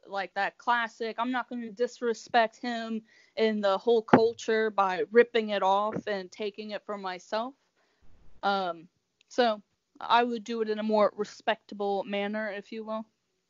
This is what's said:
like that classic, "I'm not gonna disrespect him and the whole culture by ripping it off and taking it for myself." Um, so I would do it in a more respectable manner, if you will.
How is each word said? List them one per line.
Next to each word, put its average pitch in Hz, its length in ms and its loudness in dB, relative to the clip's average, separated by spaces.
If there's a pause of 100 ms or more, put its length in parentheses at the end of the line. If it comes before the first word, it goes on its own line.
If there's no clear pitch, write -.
like 190 280 -6
that 196 220 -2
classic, 226 600 -2
"I'm 247 120 -2
not 247 180 -4
gonna 233 220 -8
disrespect 233 880 0
him 226 440 -6 (360)
and 220 260 2
the 196 140 4
whole 233 240 4
culture 220 680 4
by 190 420 0
ripping 233 380 4
it 196 140 0
off 202 440 0
and 190 240 -4
taking 214 400 -10
it 208 140 -8
for 208 120 -8
myself." 202 560 -6 (880)
Um, 180 440 -2 (400)
so 220 340 0 (380)
I 240 240 4
would 233 220 -4
do 233 160 -4
it 214 80 -2
in 214 100 -2
a 214 40 -4
more 214 340 4
respectable 202 880 -4
manner, 202 460 -4
if 202 200 -12
you 220 140 -10
will. 220 200 -8 (440)